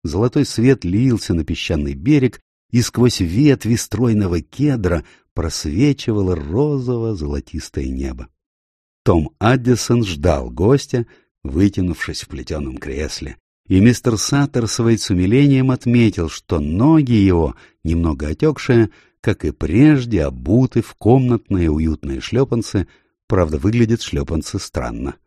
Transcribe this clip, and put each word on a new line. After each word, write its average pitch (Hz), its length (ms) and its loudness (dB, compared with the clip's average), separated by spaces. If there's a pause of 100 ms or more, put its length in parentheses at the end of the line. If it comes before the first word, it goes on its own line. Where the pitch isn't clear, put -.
Золотой 113 400 0
свет 127 400 2
лился 107 500 0
на 80 100 0
песчаный 76 500 -4
берег, 127 460 0 (300)
и 120 120 2
сквозь - 380 0
ветви 113 560 2
стройного 104 640 0
кедра 107 640 -2 (300)
просвечивало 92 1000 0
розово-золотистое 98 1500 -4
небо. 65 400 -8 (800)
Том 85 300 2
Аддисон 120 640 0
ждал 73 460 -2
гостя, 117 560 0 (360)
вытянувшись 87 800 -2
в - 60 -18
плетеном 67 480 -10
кресле, 73 640 -8 (280)
и 95 140 4
мистер 117 380 4
Саттерсвейт 117 840 0
с - 80 -8
умилением 131 600 2
отметил, 120 580 2
что - 320 -6
ноги 120 520 2
его, 90 420 4 (300)
немного 80 440 -2
отекшие, 120 600 2 (320)
как - 240 -2
и 76 40 0
прежде, 117 720 2
обуты 90 580 0
в - 120 -14
комнатные 110 760 2
уютные 76 500 -4
шлепанцы, 113 680 -2 (400)
правда, 85 300 0
выглядят 110 460 0
шлепанцы 85 560 -6
странно. 60 560 -8 (120)